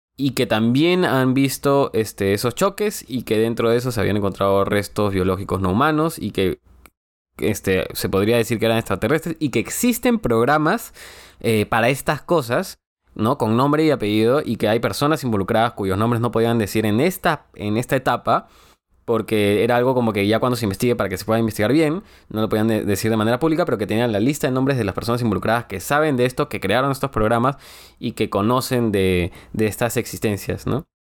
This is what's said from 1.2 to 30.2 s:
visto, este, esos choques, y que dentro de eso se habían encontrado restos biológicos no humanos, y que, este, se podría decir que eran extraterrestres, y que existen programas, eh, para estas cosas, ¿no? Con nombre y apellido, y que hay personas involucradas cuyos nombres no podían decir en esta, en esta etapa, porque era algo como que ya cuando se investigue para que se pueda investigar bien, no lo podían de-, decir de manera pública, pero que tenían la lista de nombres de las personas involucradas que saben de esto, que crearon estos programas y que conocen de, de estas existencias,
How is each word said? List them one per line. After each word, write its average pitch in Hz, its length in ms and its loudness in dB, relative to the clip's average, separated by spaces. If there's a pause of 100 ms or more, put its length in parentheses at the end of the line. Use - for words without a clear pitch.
visto, 139 600 2
este, 101 400 0
esos 110 200 -2
choques, 202 540 -2
y 131 160 -6
que 110 140 0
dentro 113 320 0
de 117 80 4
eso 127 160 -4
se 110 80 -2
habían 98 160 0
encontrado 98 480 0
restos 104 480 -2
biológicos 95 480 -2
no 92 100 0
humanos, 151 480 0
y 104 120 -6
que, 95 280 -2 (800)
este, 95 560 -2
se - 160 -6
podría 101 260 2
decir 117 240 0
que 113 60 0
eran 113 140 2
extraterrestres, 147 600 -2
y 147 100 0
que 117 100 0
existen 233 600 0
programas, 151 720 0 (460)
eh, 110 260 2
para 113 220 0
estas 143 340 -2
cosas, 156 580 -2 (360)
¿no? 120 220 0
Con 110 180 0
nombre 143 300 2
y 156 60 4
apellido, 110 520 2
y 110 140 -4
que 110 100 0
hay 113 140 2
personas 143 420 0
involucradas 110 500 0
cuyos 95 240 -2
nombres 113 240 2
no 117 100 0
podían 113 280 2
decir 107 260 0
en 107 140 2
esta, 165 540 0
en 104 240 -4
esta 123 180 -2
etapa, 123 520 0 (580)
porque 104 580 2
era 120 120 2
algo 123 200 2
como 117 180 0
que 101 140 2
ya 107 120 2
cuando 123 160 0
se 113 100 -2
investigue 113 300 0
para 104 140 -2
que 107 80 -4
se - 80 -12
pueda 110 140 0
investigar 110 340 0
bien, 160 300 0 (260)
no 107 120 -4
lo 110 80 0
podían 107 180 2
de-, 110 180 0
decir 101 240 -2
de 113 80 0
manera 113 220 0
pública, 160 260 0
pero 123 140 -2
que 101 80 -4
tenían 113 240 0
la 101 80 0
lista 139 260 0
de 131 80 -2
nombres 131 240 0
de 117 60 0
las 95 100 -2
personas 117 300 -2
involucradas 110 420 0
que 95 140 -8
saben 147 360 0
de 123 100 2
esto, 139 220 -2
que 101 120 -8
crearon 123 320 0
estos 135 180 -4
programas 117 480 0 (400)
y 120 140 -6
que 107 180 -2
conocen 120 640 0
de, 92 400 2 (220)
de 110 120 0
estas 113 320 -2
existencias, 101 720 -4